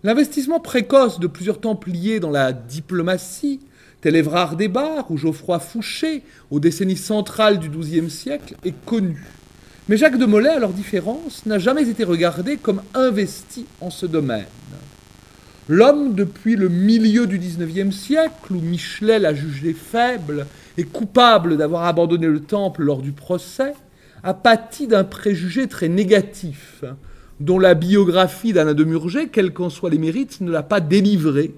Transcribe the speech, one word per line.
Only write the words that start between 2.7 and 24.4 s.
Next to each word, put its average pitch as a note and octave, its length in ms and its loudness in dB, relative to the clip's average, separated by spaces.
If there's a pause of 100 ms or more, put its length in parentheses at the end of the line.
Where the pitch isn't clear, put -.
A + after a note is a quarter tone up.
tel D#3 140 4
Évrard D#3+ 400 0
des G#3 120 0
Barres C#4+ 420 -4
ou D#3+ 60 -2
Geoffroy D#3+ 420 -4
Fouché, - 640 -6 (260)
aux D3 100 0
décennies F#3 340 2
centrales G#3 640 0
du D#3+ 120 -8
douzième D#3+ 400 -4
siècle, C#4 520 -10
est F3 120 -6 (100)
connu. F#3 400 -4 (640)
Mais G#3+ 80 4
Jacques C4 220 4
de B3 80 2
Molay, G#3+ 240 4
à D#4+ 80 0
leur F#3+ 160 -2
différence, G#3+ 720 -8
n'a G#3+ 120 -2
jamais B3+ 300 0
été A3+ 160 -2
regardé F3 540 -2
comme G3 240 -2 (100)
investi A#3 720 -2 (160)
en F3+ 80 -10
ce - 160 -10
domaine. C#3+ 400 -2 (1300)
L'homme, C4 440 6
depuis G3+ 400 -2
le F#3+ 140 2
milieu A3 580 4
du F#3+ 120 -2
dix-neuvième F3 540 -4
siècle, D#4 600 -2
où F3+ 80 -2
Michelet F#3+ 580 -2
l'a E3 140 2
jugé D3 400 -6
faible E3 720 -4 (320)
et F3 80 -4
coupable G#3+ 720 4
d'avoir E3 300 0
abandonné E3+ 400 2
le D3+ 140 2
Temple F#3+ 420 -2
lors C#3 180 0
du C#3 120 -8
procès, F3+ 600 -6 (500)
a F#3 120 -4
pâti A3+ 520 2